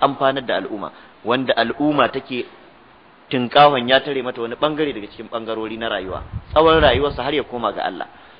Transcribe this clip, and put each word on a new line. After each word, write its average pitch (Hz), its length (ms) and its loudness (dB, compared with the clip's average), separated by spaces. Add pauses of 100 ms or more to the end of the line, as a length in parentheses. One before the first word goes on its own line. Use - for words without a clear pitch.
amfanar 135 440 0
da 92 120 -2
al'umma, 98 360 -6 (320)
wanda 123 320 0
al'umma 127 540 0
take 127 360 -8 (840)
tinkahon 131 580 4
ya 131 120 6
tare 135 220 -4
mata 123 200 -8
wani 117 140 -6
bangare 147 360 -2
daga 104 140 -10
cikin 110 240 -16
bangarori 110 460 -6
na 113 120 -6
rayuwa, 95 340 -6 (280)
tsawon 160 300 6
rayuwarsa 135 420 2
har 143 120 -4
ya 131 100 0
koma 117 280 -4
ga 98 120 -6
Allah. 92 220 -6 (340)